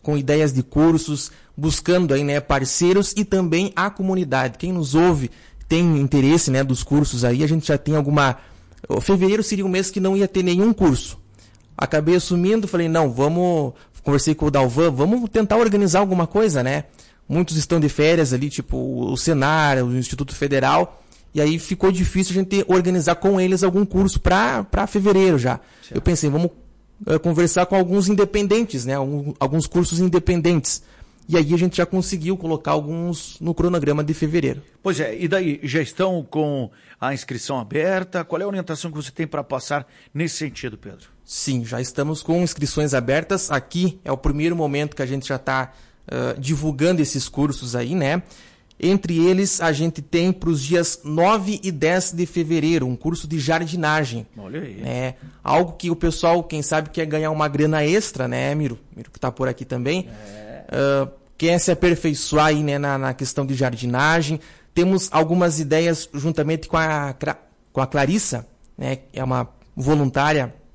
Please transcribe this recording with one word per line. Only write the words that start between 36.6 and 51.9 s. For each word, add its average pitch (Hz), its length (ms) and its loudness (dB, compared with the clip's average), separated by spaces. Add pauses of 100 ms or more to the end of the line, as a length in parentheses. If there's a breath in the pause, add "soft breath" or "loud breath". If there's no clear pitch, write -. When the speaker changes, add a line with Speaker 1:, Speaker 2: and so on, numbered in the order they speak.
Speaker 2:
a 131 120 -4
inscrição 131 460 -8
aberta? 175 640 -4
Qual 165 160 -6
é 196 40 -4
a 202 40 -4
orientação 175 440 -8
que 147 40 -12
você 139 140 -10
tem 160 160 -6
pra 147 180 -6
passar 135 400 -6 (300 soft breath)
nesse 156 220 -4
sentido, 120 420 -10
Pedro? - 300 -20 (160)
Speaker 1:
Sim, 127 400 -4
já 117 160 -6
estamos 147 420 -4
com 170 220 0
inscrições 147 500 -2
abertas. 147 560 -2
Aqui 170 540 -2
é 139 80 -6
o 131 40 -2
primeiro 151 380 -2
momento 147 400 -2
que 143 80 -6
a 127 40 -2
gente 131 200 -6
já 135 100 -4
tá, 131 360 -4 (340 soft breath)
eh, 123 320 -6
divulgando 151 640 0
esses 131 260 -2
cursos 131 460 -4
aí, 123 220 -4
né? 160 260 0 (560 loud breath)
Entre 175 480 0
eles, 185 340 2
a 165 120 2
gente 160 300 -2
tem 170 280 0
pros 165 320 -2
dias 170 400 0
nove 190 600 0
e 190 80 -4
dez 165 400 0